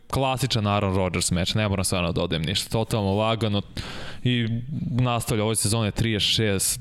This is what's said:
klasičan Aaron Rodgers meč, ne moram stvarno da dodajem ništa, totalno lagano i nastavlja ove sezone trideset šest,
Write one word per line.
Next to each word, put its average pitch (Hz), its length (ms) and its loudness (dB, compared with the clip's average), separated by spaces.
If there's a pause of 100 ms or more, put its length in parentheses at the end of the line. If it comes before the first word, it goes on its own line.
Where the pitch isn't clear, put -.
klasičan 131 600 0
Aaron 101 300 2
Rodgers 90 340 0
meč, 87 240 0
ne 107 140 2
moram 98 160 0
stvarno 90 240 0
da 87 120 0
dodajem 85 220 0
ništa, 80 280 -2
totalno 110 440 0
lagano 107 480 0 (640)
i 120 220 2 (440)
nastavlja 120 540 0
ove 110 120 2
sezone 107 340 0
trideset 107 380 0
šest, 101 520 0